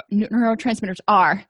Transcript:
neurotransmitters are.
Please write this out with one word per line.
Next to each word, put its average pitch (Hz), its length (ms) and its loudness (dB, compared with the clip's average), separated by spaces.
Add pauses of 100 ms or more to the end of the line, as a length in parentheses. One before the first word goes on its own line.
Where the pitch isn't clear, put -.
(120)
neurotransmitters 220 960 -2
are. 190 420 2